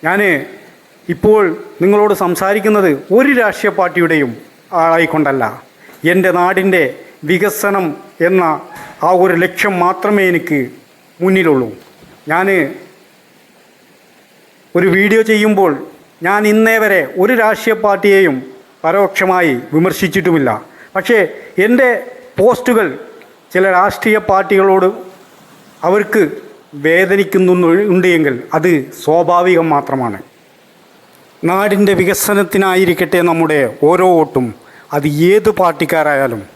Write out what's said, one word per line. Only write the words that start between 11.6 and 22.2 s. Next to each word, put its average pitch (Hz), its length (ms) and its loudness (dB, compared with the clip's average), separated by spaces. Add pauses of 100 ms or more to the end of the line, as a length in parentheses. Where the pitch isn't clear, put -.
ഞാൻ 185 160 0 (2250)
ഒരു 185 180 2
വീഡിയോ 220 340 2
ചെയ്യുമ്പോൾ 208 420 2 (560)
ഞാൻ 208 120 0 (120)
ഇന്നേ 220 320 2
വരെ 196 160 2 (220)
ഒരു 214 100 2 (100)
രാഷ്ട്രീയ 220 340 0 (100)
പാർട്ടിയെയും 196 500 2 (480)
പരോക്ഷമായി 185 680 0 (220)
വിമർശിച്ചിട്ടുമില്ല. 165 760 0 (440)
പക്ഷേ 202 240 0 (460)
എൻ്റെ 247 220 2 (520)